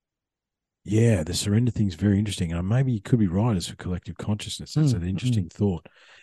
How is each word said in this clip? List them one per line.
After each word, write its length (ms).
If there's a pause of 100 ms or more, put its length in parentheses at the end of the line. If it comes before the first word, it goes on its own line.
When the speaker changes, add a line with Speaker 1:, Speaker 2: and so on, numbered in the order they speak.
(840)
Speaker 1:
yeah, 380
the 120
surrender 360
thing's 240
very 240
interesting. 340
And 140
maybe 260
you 100
could 160
be 80
right 300
as 120
for 80
collective 400
consciousness. 560
That's 220
Speaker 2:
Mm, 80
Speaker 1:
an 60
interesting 380
Speaker 2:
mm. 60
Speaker 1:
thought. 340 (360)